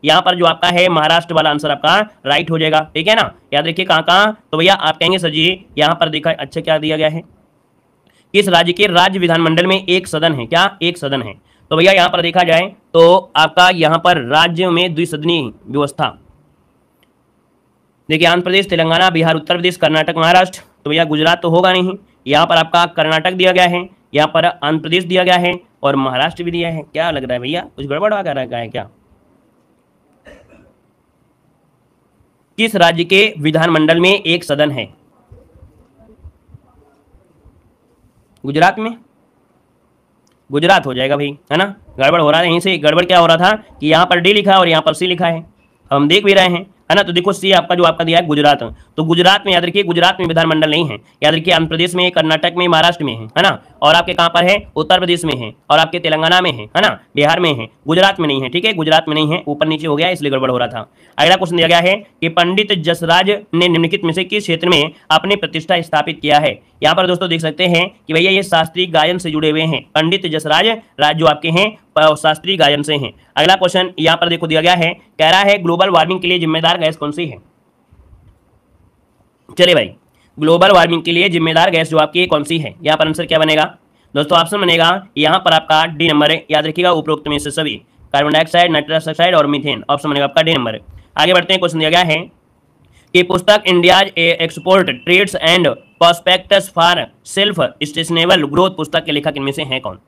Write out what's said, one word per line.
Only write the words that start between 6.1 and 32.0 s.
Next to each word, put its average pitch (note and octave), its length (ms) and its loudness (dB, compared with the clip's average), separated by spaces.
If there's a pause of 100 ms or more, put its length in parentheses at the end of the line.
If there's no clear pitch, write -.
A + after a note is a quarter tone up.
अच्छा C#3 280 -8
क्या D#3+ 180 -2
दिया D#3 180 -4
गया D#3 120 0
है, D#3+ 140 -6 (1120)
किस G3 140 2
राज्य E3+ 240 2
के G3+ 160 0
राज्य F#3 300 2
विधानमंडल E3 480 2
में F#3+ 120 2
एक F#3 280 -2
सदन D#3+ 260 -2
है? B2 140 -6
क्या F#3 360 0
एक E3 160 -2
सदन C#3 240 -6
है? G#2 120 -14 (360)
तो D#3+ 60 0
भैया F3+ 160 6
यहाँ F3+ 160 2
पर F3 140 -2
देखा E3+ 220 0
जाए E3 180 2 (320)
तो F3 420 6
आपका D#3+ 340 4
यहाँ E3 280 0
पर F3 260 0
राज्य E3 460 0
में F3 240 -2
द्विसदनीय D#3+ 480 -4 (260)
व्यवस्था, C#3 400 -4 (2000)
देखिए D#3 200 0
आंध्र F3 160 0
प्रदेश, F#3+ 240 0
तेलंगाना, E3 420 2
बिहार, D#3+ 260 0
उत्तर D#3 180 -4
प्रदेश, F3 220 -2
कर्नाटक, D#3+ 400 0
महाराष्ट्र। F3 440 2 (240)
तो D3 60 -4
भैया D#3+ 160 0
गुजरात D#3 360 0
तो F3 80 -2
होगा F3+ 220 2
नहीं, F#3 240 -2 (300)
यहाँ D3 200 2
पर E3 100 2
आपका E3 320 2
कर्नाटक D#3+ 440 -2
दिया F#3 200 2
गया F3+ 140 4
है, F3 220 -4 (260)
यहाँ D3+ 140 2
पर D#3+ 160 0
आंध्र D#3 360 -2
प्रदेश E3 240 -4
दिया F3+ 200 0
गया F3+ 120 2
है F3 180 0 (280)
और C#3 160 0
महाराष्ट्र C3+ 460 -4
भी E3+ 60 -6
दिया E3+ 200 -4
है। E3 140 -8
क्या E3 260 -4
लग D3 140 -6
रहा B2+ 80 -6
है B2 80 -4
भैया, D3 200 -6 (160)
कुछ C#3 100 -12
गड़बड़ E3+ 280 -4
आ G3+ 80 -4
रहा C3 360 -6
है A#2 100 -10
क्या? G2+ 200 -12 (3750)